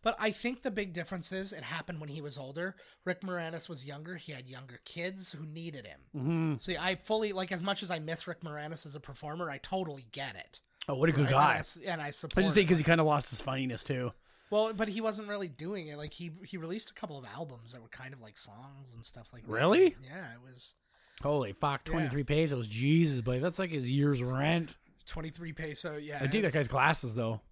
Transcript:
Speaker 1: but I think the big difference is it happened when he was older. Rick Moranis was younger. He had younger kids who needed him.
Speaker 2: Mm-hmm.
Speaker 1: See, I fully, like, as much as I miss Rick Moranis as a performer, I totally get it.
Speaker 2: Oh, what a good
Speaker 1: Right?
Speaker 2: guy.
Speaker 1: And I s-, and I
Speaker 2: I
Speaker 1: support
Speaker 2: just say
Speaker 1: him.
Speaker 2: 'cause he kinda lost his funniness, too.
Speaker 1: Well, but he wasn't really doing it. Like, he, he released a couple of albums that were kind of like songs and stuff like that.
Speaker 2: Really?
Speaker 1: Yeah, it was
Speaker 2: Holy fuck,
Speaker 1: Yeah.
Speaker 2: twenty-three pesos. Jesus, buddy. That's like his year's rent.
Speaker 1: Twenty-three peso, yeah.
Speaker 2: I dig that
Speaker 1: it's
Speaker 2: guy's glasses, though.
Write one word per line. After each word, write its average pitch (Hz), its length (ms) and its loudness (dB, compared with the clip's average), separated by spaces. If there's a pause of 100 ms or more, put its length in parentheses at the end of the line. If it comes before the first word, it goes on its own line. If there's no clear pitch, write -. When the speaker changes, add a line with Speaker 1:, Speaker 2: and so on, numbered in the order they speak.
Speaker 1:
but - 160 2
I 214 120 2
think 240 320 -6
the 254 80 -2
big 196 240 -4
difference 175 380 -6
is 190 200 -6
it 160 100 -10
happened 160 380 -8
when 151 80 -10
he 151 140 -8
was 143 160 -10
older. 160 380 -6 (280)
Rick 180 180 -2
Moranis 170 460 -6
was 139 160 -10
younger. 151 320 -12
He 160 160 -12
had 131 160 -12
younger 127 380 -16
kids 185 460 -6
who 151 140 -10
needed 151 400 -10
him. 69 140 -18 (160)
Speaker 2:
Mm-hmm. 160 400 2
Speaker 1:
See, 175 220 -4
I 180 180 0
fully, 220 360 0
like, 185 200 -2
as 170 100 -2
much 196 200 0
as 180 80 -6
I 170 80 0
miss 160 280 -6
Rick 170 160 -8
Moranis 151 440 -8
as 143 100 -12
a 147 40 -10
performer, 156 500 -6
I 139 80 -6
totally 156 540 -4
get 135 240 -8
it. - 240 -16 (280)
Speaker 2:
Oh, 139 60 0
what 151 160 6
a - 20 2
good 139 140 6
Speaker 1:
Right? 123 40 2
Speaker 2:
guy. 135 100 8 (100)
Speaker 1:
And 110 60 6
I - 20 2
s-, - 280 -6
and 165 160 -4
I 143 40 -6
Speaker 2:
I 147 40 -6
Speaker 1:
support - 340 2
Speaker 2:
just 180 100 4
say 202 80 10
Speaker 1:
him. 165 60 4
Speaker 2:
'cause 175 100 8
he 151 60 2
kinda 165 200 8
lost 147 260 4
his 117 120 -8
funniness, 131 420 -2
too. 123 280 -2 (380)
Speaker 1:
Well, 220 220 4
but 214 160 0
he 208 140 -4
wasn't 214 260 -2
really 202 200 -4
doing 156 400 -8
it. 147 100 -10
Like, 151 160 -8
he, 175 160 -10 (140)
he - 120 -10
released 175 340 -6
a - 40 -20
couple 151 240 -10
of 123 80 -14
albums 117 460 -12
that 123 100 -16
were 113 60 -20
kind 131 260 -14
of 127 60 -20
like 107 180 -18
songs 127 560 -16
and 113 100 -14
stuff - 280 -12
like 117 140 -16
that. 113 60 -6
Speaker 2:
Really? 208 500 6
Speaker 1:
Yeah, 139 300 -12
it 120 100 -18
was 127 320 -18 (480)
Speaker 2:
Holy 139 300 2
fuck, 139 340 0
Speaker 1:
Yeah. - 60 -2
Speaker 2:
twenty-three 147 320 0
pesos. 147 420 2
Jesus, 139 540 4
buddy. 127 200 0
That's 175 180 -2
like 190 120 -2
his 131 200 -2
year's 139 320 4
rent. 143 480 2 (340)
Speaker 1:
Twenty-three 160 480 -10
peso, 151 460 -6
yeah. 147 240 -10
Speaker 2:
I 139 40 2
dig 185 160 4
that 180 60 4
Speaker 1:
it's 131 60 0
Speaker 2:
guy's 147 140 6
glasses, 135 460 4
though. 113 380 0